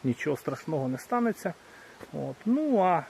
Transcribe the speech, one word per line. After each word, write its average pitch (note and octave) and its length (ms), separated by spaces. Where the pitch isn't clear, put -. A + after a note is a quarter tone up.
нічого C3 340
страшного C#3 500
не B2+ 100
станеться. A#3 560
От, C3+ 220
ну C4+ 340
а F3+ 300